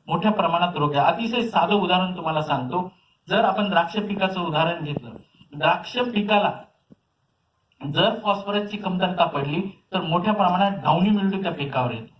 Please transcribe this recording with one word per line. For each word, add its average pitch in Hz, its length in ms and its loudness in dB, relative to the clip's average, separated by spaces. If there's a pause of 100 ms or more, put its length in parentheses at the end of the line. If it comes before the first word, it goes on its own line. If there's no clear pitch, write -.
मोठ्या 180 240 2
प्रमाणात 175 440 2
रोग 147 200 0
आहे. 143 100 4
अतिशय 226 360 0
साधं 190 320 2
उदाहरण 180 440 2
तुम्हाला 160 240 -2
सांगतो, 151 500 -2 (380)
जर 214 160 2
आपण 202 240 0
द्राक्ष 170 240 2
पिकाचं 190 480 -2
उदाहरण 160 420 0
घेतलं, 139 260 -8 (480)
द्राक्ष 165 400 0
पिकाला 208 540 2 (1400)
जर 180 160 4 (140)
फॉस्फरसची 202 540 -2
कमतरता 180 480 0
पडली, 151 680 -4
तर 185 80 0
मोठ्या 180 320 0
प्रमाणात 196 380 2
डाउनी 180 380 2
मिल्ड्यू 196 340 2
त्या 175 80 -2
पिकावर 139 400 -2
येतो. 113 280 -12